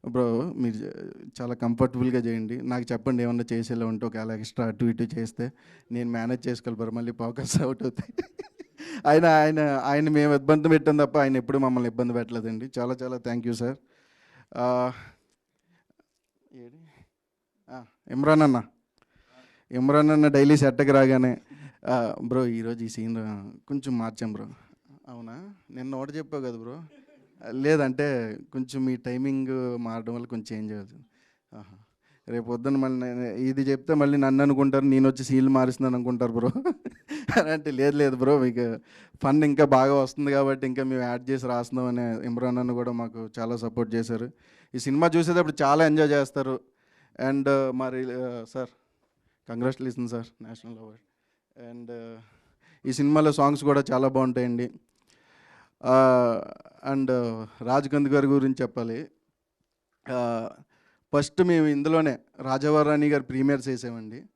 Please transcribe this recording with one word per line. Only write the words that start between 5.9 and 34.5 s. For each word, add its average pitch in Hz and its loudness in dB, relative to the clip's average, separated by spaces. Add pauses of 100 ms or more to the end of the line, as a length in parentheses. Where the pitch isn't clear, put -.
నేను 120 -4
మేనేజ్ 120 -4
చేసుకోవాలి 120 -8
బ్రో, 113 -6
మళ్ళీ 117 -8
ఫోకస్ 117 -4
అవుట్ 131 -4
అవుతాయి." - -8 (840)
ఆయన, 156 6
ఆయన, 156 6
ఆయన 143 0
మేము 147 4
ఇబ్బంది 151 4
పెట్టాం 156 6
తప్ప 147 2
ఆయన 135 4
ఎప్పుడు 131 0
మమ్మల్ని 123 2
ఇబ్బంది 120 -2
పెట్టలేదండి. 113 -6
చాలా 123 -2
చాలా 127 -8
thank 120 -6
you 120 -2
సార్. 120 -4 (800)
ఆ, 123 0 (1600)
ఏడి? 123 -20 (920)
ఆ, 127 -16 (260)
ఇమ్రాన్ 151 4
అన్న, 127 4 (1080)
ఇమ్రాన్ 143 4
అన్న 151 6
డైలీ 139 6
సెట్కి 139 4
రాగానే, 131 4 (480)
"ఆ, 120 -2
బ్రో, 123 0
ఈరోజు 117 -6
ఈ 110 -8
సీన్ 110 -8 (160)
కొంచెం 131 -4
మార్చాం 113 -6
బ్రో." 107 -10 (640)
"అవునా? 127 -18 (160)
నిన్న 131 -12
ఒకటి 139 -10
చెప్పావు 151 -10
కదా 120 -8
బ్రో." 120 -16 (680)
"లేదంటే 135 0 (140)
కొంచెం 131 -6
మీ 127 -2
టైమింగ్ 127 -4
మారడం 113 -8
వల్ల 120 -10
కొంచెం 110 -10
చేంజ్ 107 -8
అవుతుంది." 107 -14 (500)
"ఆహా. 98 -20 (520)
రేపు 117 -6
పొద్దున్న 120 -2
మళ్ళీ 131 -2
నేను 123 -6
ఇది 131 -4
చెప్తే 135 0
మళ్ళీ 143 4
నన్ను 135 4
అనుకుంటారు, 139 2